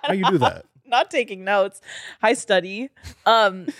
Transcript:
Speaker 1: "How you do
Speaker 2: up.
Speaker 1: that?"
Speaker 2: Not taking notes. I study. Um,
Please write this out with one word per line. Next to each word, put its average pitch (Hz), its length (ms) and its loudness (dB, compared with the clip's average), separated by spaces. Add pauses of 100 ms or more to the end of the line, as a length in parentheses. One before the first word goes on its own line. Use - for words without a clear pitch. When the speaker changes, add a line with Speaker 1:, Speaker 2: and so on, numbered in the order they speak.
Speaker 1:
"How 285 80 -2
you 196 140 -2
do 370 100 4
Speaker 2:
up. 147 40 0 (140)
Speaker 1:
that?" - 120 -20 (180)
Speaker 2:
Not 262 260 0
taking 214 320 -6
notes. 196 380 0 (420)
I 220 120 4
study. 196 560 -2 (340)
Um, 202 420 4 (140)